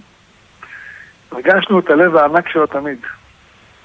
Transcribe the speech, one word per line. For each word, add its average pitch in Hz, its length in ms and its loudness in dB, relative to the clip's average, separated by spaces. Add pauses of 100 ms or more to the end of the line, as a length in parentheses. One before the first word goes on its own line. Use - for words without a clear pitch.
(1300)
הרגשנו 185 480 0
את 170 100 -4
הלב 165 260 4
הענק 156 340 2
שלו 156 180 -2
תמיד. 139 300 -8 (880)